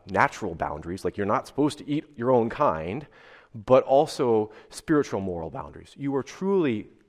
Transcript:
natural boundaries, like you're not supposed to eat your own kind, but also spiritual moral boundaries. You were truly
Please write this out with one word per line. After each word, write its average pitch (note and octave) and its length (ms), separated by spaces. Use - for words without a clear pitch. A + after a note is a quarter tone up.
natural G2 440
boundaries, D#2 500
like F2+ 120
you're G2+ 100
not G#2+ 200
supposed C#3+ 320
to F#2+ 100
eat D3 160
your A#2 140
own A#2+ 200
kind, G2+ 560
but B2 300
also B2+ 680
spiritual C#3 520
moral F2 300
boundaries. D#2+ 460
You C#3 160
were C3+ 100
truly E3+ 640